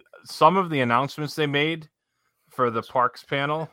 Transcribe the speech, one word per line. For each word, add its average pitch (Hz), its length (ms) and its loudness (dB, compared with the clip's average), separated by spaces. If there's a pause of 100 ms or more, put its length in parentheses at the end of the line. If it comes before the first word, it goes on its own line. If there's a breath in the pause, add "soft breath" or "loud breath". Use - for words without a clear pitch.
(240)
some 160 340 4
of 185 140 0
the 143 100 0
announcements 131 540 -2
they 151 120 -2
made 156 420 -2 (600)
for 123 220 0
the 113 100 -4
parks 123 420 -2
panel 147 500 -4